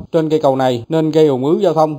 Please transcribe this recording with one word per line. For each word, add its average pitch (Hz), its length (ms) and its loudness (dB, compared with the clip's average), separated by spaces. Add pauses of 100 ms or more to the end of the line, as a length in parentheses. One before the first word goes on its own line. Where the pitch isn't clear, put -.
(120)
trên 160 180 0
cây 156 100 0
cầu 135 160 2
này 127 340 -2
nên 156 220 0
gây 156 160 4
ùn 127 160 0
ứ 170 180 0
giao 175 120 0
thông 156 260 0